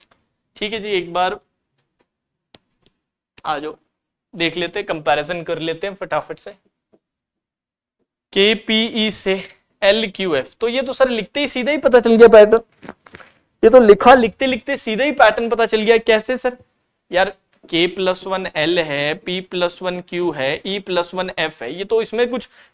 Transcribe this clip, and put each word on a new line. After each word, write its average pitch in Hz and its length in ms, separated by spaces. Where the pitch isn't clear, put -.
ठीक 208 160
है 226 80
जी, 208 100
एक 175 220
बार 185 260
आ 151 140
जाओ 151 180
देख 165 220
लेते 170 220
हैं, 208 80
कंपैरिजन 156 560
कर 165 180
लेते 165 260
हैं 196 100
फटाफट 156 420
से। 202 160
केपीई 220 800
से 190 300
एलक्यूएफ़, 190 720
तो 226 140
ये 247 140
तो 254 100
सर 254 180
लिखते 226 300
ही 285 80
सीधा 262 240
ही 320 60
पता 247 220
चल 226 140
गया 226 140
पैटर्न, 214 320
ये 214 80
तो 254 100
लिखा 220 340
लिखते 247 320
लिखते 254 320
सीधा 220 260
ही 294 100
पैटर्न 233 340
पता 220 180
चल 214 160
गया। 226 160
कैसे 220 400
सर? 247 180
यार 190 240
K 170 240
plus 185 360
one 190 340
L 170 220
है, 147 380
P 180 260
plus 175 360
one 180 240
Q 175 300
है, 139 280
E 196 180
plus 175 320
one 185 280
F 160 220
है, 120 100
ये 180 120
तो 226 180
इसमें 240 280
कुछ 247 180